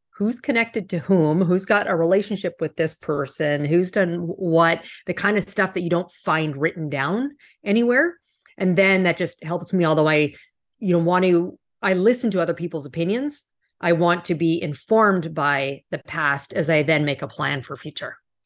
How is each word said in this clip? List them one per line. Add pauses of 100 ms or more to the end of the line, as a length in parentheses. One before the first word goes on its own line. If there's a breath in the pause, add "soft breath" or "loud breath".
(100)
who's
connected
to
whom,
who's
got
a
relationship
with
this
person,
who's
done
what, (220 loud breath)
the
kind
of
stuff
that
you
don't
find
written
down (320 soft breath)
anywhere. (380 soft breath)
And
then
that
just
helps
me
all
the
way, (440 loud breath)
you
know,
want
to, (220)
I
listen
to
other
people's
opinions. (360)
I
want
to
be
informed
by
the
past
as
I
then
make
a
plan
for
future. (280)